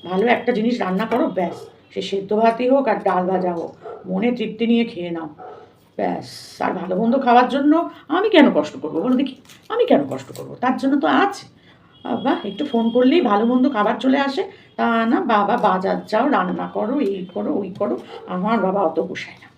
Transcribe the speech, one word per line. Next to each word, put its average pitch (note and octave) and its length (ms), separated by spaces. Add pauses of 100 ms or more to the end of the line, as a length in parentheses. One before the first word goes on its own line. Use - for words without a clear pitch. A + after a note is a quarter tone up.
ভালো F#3 200 (120)
একটা - 160
জিনিস A3 280
রান্না F#3 320
করো, C4+ 160
ব্যাস, F#3 280 (360)
সে G3 100
সেদ্ধ G3 280 (100)
ভাতই A3+ 320
হোক C4+ 200
আর - 140
ডাল F#3 240
ভাজা F3+ 280
হোক, - 140 (340)
মনে F#3+ 300
তৃপ্তি A3 300
নিয়ে A#3 180
খেয়ে F3 320
নাও, D#3+ 120 (720)
ব্যাস। F2+ 280 (380)
আর - 160
ভালো F#3 200
মন্দ A#3 140 (100)
খাওয়ার A#3+ 240
জন্য C#4 240 (360)
আমি F#4 260
কেন C#4+ 120 (120)
কষ্ট - 240
করবো D3+ 220
বলো B3+ 160
দেখি, C4+ 140 (380)
আমি A#4 180
কেন - 120 (100)
কষ্ট - 160 (100)
করবো? - 140 (100)
তার B3+ 140
জন্য C4+ 260
তো D#4 60 (140)
আছে G4+ 220 (600)
বাবা, C4 280 (180)
একটু - 120 (100)
ফোন A3+ 120 (100)
করলেই C4 360
ভালো G3+ 160
মন্দ B3+ 180 (120)
খাবার G#3+ 280
চলে C4+ 140 (100)
আসে। C#4 140 (340)
তা A#3 100 (240)
না D#4+ 80 (140)
বাবা, G#3 240
বাজার F#3 420 (120)
যাও, A3+ 160 (100)
রান্না F#3 300 (100)
করো, A3 240
এই G3 240 (100)
করো, G#3 160 (100)
ওই F#3 180
করো, - 180 (380)
আমার G#3 220 (100)
বাবা G3 220
অত D#3 100 (100)
পোষায় - 340
না - 160